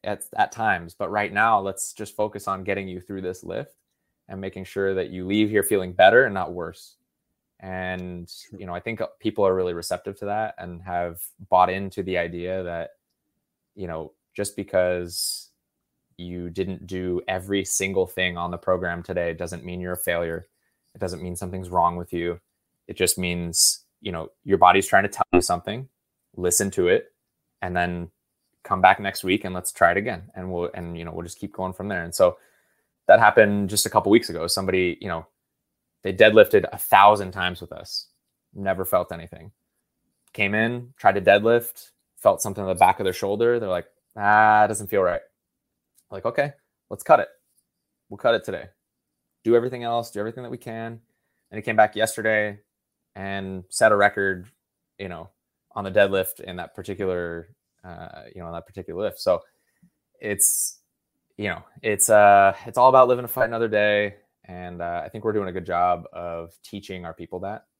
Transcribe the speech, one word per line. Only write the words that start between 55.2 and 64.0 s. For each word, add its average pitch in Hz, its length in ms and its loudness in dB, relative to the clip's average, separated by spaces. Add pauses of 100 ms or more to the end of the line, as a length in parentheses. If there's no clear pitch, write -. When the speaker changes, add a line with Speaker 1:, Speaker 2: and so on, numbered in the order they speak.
Speaker 1:
on 104 120 -8
the 95 60 -6
deadlift 98 500 2
in 90 160 -12
that 87 180 -14
particular, 90 760 -8 (340)
uh, 87 400 -18 (120)
you 92 60 -16
know, 85 60 -12
in 85 60 -12
that 85 140 -14
particular 87 360 -12
lift. - 160 -6
So 90 240 0 (760)
it's, - 600 -2 (580)
you 104 120 -4
know, 82 140 -8 (200)
it's, 107 260 0
uh, 101 460 8 (120)
it's 117 100 -6
all 127 120 8
about 131 200 8
living 123 160 2
to - 40 -14
fight 127 200 -2
another 117 200 -2
day. 104 460 2 (300)